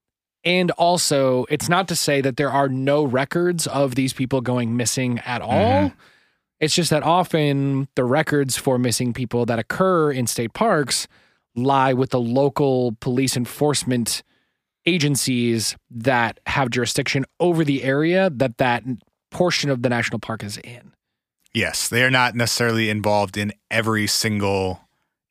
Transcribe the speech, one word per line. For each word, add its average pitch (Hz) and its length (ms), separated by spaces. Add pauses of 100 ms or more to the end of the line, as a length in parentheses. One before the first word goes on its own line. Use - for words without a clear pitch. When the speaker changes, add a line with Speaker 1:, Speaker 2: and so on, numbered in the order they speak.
(440)
Speaker 1:
And 180 280
also, 139 800
it's 151 200
not 175 180
to 170 80
say 143 260
that 127 160
there 139 140
are 139 180
no 139 340
records 156 600
of 139 300
these 131 180
people 131 280
going 120 360
missing 123 420
at 120 220
all. 110 80 (380)
Speaker 2:
Mm-hmm. - 80 (640)
Speaker 1:
It's 151 140
just 170 160
that 151 140
often 143 920
the 127 100
records 139 500
for 127 240
missing 123 320
people 120 360
that 113 120
occur 170 520
in 127 140
state 113 280
parks 170 540 (480)
lie 135 380
with 127 180
the 127 80
local 127 840
police 131 340
enforcement 123 880 (600)
agencies 127 920 (140)
that 117 560
have 131 240
jurisdiction 127 560 (140)
over 165 240
the 139 200
area 160 460
that 127 300
that 120 240 (480)
portion 170 380
of 131 120
the 123 80
national 117 300
park 110 240
is 104 160
in. - 340 (600)
Speaker 2:
Yes, 92 360
they 117 140
are 131 80
not 123 240
necessarily 113 540
involved 104 460
in 104 160 (180)
every 110 380
single 98 800 (420)